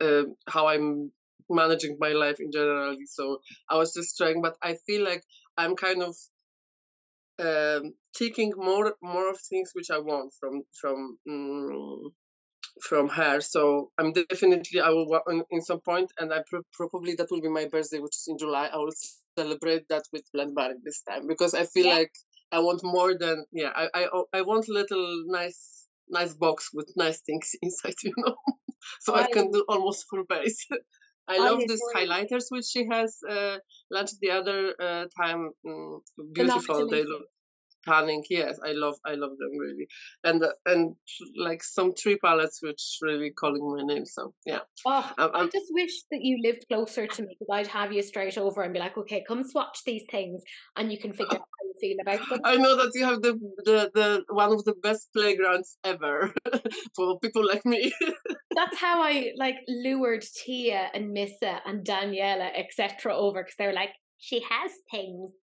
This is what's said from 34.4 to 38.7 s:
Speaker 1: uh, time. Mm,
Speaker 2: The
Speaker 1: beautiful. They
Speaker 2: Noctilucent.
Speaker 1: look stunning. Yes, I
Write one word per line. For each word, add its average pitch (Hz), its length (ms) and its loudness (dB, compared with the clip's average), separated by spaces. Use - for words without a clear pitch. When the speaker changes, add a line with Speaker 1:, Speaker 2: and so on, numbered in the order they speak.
Speaker 1:
uh, 175 240 -4
time. 165 300 -2
Mm, 156 340 -12
Speaker 2:
The 156 60 -12
Speaker 1:
beautiful. - 560 2
They 151 140 2
Speaker 2:
Noctilucent. 147 60 -4
Speaker 1:
look 147 140 -8
stunning. 156 460 2
Yes, 165 360 0
I 156 60 -2